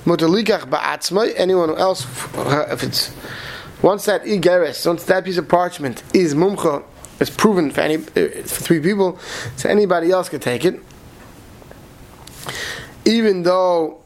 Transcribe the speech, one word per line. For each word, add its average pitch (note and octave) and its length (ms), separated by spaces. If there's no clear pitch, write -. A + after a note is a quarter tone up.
Mutar E3 240
Likach F#3 420
Ba'atzmai, D3+ 680
anyone F3+ 400
else, F#3+ 280
uh, C#3+ 360
if - 120
it's, - 300
once G3 240
that F#3+ 180
igeres, F3+ 600
once E3+ 200
that F#3 180
piece F3+ 140
of D#3+ 100
parchment F3 560
is E3+ 220
mumcha, E3+ 480
it's C#3 100
proven F3+ 420
for D3 100
any, D3+ 140
uh, D#3 80
for - 600
three E3+ 160
people, F#3 400
so - 120
anybody F3+ 420
else F#3 160
could C#3+ 140
take B2 240
it, F#3 160
even G#3+ 380
though F3 640